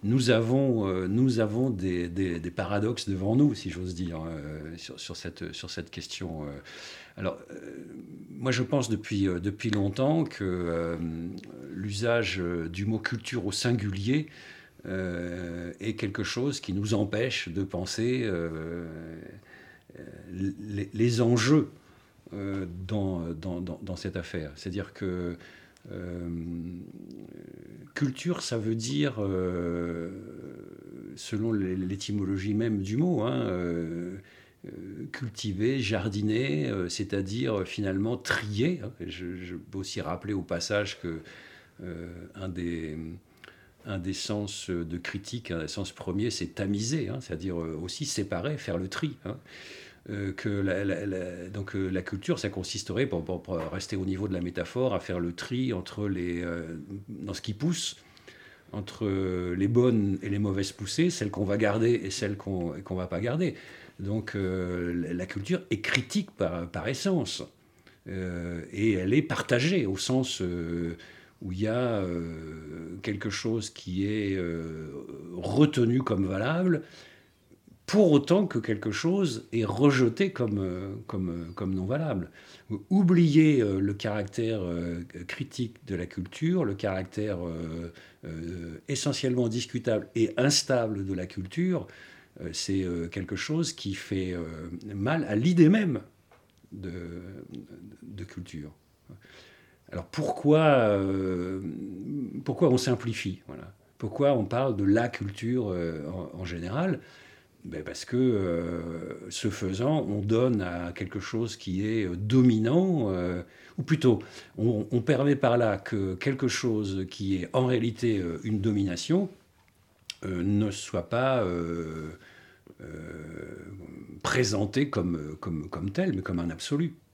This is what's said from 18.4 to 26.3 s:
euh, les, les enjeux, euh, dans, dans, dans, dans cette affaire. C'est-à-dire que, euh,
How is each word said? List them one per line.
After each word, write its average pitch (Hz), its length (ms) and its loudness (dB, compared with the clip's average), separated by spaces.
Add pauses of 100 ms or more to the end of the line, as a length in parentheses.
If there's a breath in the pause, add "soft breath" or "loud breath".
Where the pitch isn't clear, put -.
euh, - 40 -14 (280)
les, 101 600 -4
les 113 300 4
enjeux, 120 480 6 (640 loud breath)
euh, 98 320 -4 (200)
dans, 95 340 0 (120)
dans, 87 300 -4
dans, 90 200 -6
dans 95 140 -6
cette 90 200 -6
affaire. 82 400 -6
C'est-à-dire 98 360 -6
que, 90 440 -2 (540 loud breath)
euh, 87 380 -6 (1700)